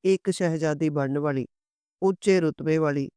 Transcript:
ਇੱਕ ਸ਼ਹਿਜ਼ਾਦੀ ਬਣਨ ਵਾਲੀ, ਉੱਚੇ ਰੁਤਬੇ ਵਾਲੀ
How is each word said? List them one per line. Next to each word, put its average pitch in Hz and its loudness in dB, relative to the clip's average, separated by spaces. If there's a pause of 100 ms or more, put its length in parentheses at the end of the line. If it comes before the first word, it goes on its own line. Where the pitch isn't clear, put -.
ਇੱਕ 190 2
ਸ਼ਹਿਜ਼ਾਦੀ 160 0
ਬਣਨ 143 -2
ਵਾਲੀ, 139 -2 (560)
ਉੱਚੇ 190 2
ਰੁਤਬੇ 156 0
ਵਾਲੀ 143 -2